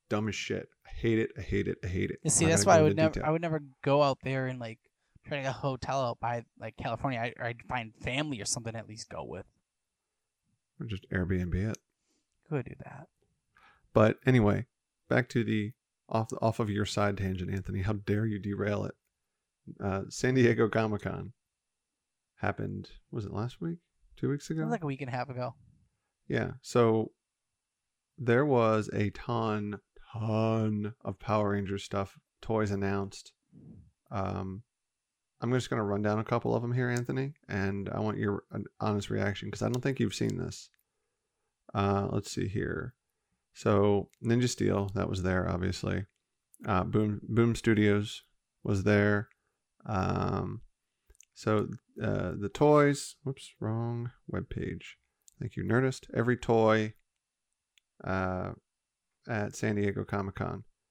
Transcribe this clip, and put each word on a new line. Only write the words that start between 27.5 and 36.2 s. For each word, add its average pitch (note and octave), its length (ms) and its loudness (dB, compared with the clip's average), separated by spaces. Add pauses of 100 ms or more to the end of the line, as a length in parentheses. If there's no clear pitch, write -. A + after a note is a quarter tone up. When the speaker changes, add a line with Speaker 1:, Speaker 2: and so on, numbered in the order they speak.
Speaker 1:
there A#2+ 260 4
was A2+ 480 4
a G#2 180 0
ton, G#2+ 720 -4 (320)
ton A2 840 0 (100)
of G2+ 140 -6
Power G#2 320 0
Rangers G2+ 340 -2
stuff, G2 340 -4 (220)
toys G#2+ 300 0
announced. G2 640 -4 (800)
Um, F#2+ 520 -4 (800)
I'm A#2 120 0
just B2+ 180 0
gonna A2+ 140 0
run G2+ 180 0
down G#2 160 2
a A2+ 60 -2